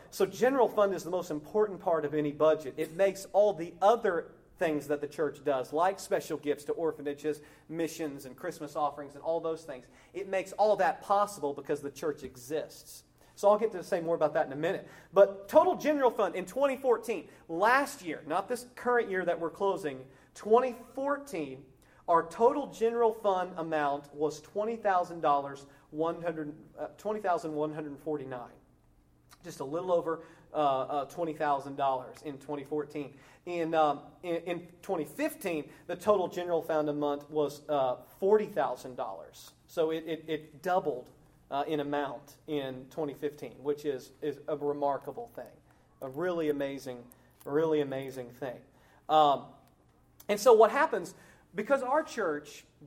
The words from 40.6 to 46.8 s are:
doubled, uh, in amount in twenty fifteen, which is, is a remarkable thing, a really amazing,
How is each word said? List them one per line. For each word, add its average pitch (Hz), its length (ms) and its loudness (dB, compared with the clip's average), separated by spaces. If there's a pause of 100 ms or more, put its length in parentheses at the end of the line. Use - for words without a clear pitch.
doubled, 156 480 -2 (400)
uh, 139 160 -2
in 156 140 -2
amount 143 560 -4 (120)
in 135 420 -6
twenty 147 240 -6
fifteen, 143 400 -8 (100)
which 147 220 -2
is, 131 260 -4 (100)
is 143 160 -4 (120)
a 151 80 -2
remarkable 143 760 -2
thing, 120 120 -12 (560)
a 135 80 -8
really 165 400 0
amazing, 139 480 -4 (480)